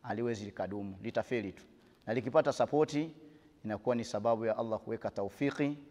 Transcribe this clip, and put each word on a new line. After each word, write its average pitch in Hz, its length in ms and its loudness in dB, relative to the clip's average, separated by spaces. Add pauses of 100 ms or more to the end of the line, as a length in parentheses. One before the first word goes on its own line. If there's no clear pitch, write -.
haliwezi 117 420 -4
likadumu, 98 580 -6
litafeli 110 500 -2
tu. - 120 -18 (420)
Na 110 80 0
likipata 127 380 4
sapoti, 151 580 2 (540)
inakuwa 110 320 0
ni 113 80 -2
sababu 110 420 2
ya 110 120 2
Allah 110 200 -2
kuweka 110 320 -4
taufiki 143 680 -2 (120)